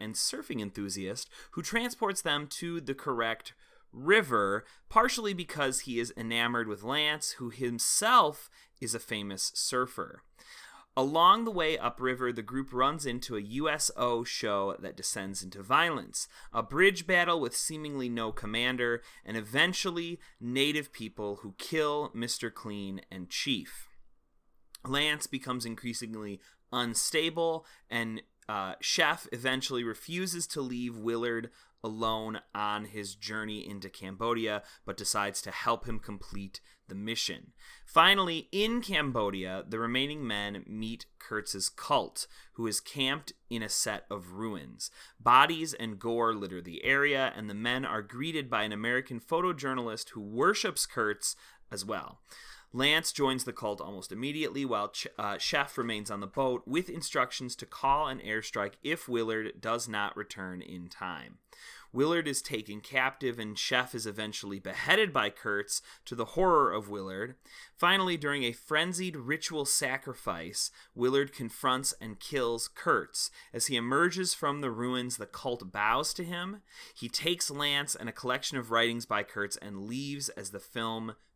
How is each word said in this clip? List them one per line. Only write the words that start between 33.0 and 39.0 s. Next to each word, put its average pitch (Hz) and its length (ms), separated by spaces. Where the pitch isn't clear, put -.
journey 107 520
into 98 220
Cambodia, 107 720
but 98 120
decides 101 440
to 104 80
help 117 380
him 113 100
complete 101 600
the 95 60
mission. 107 600
Finally, 175 640
in 226 300
Cambodia, 104 880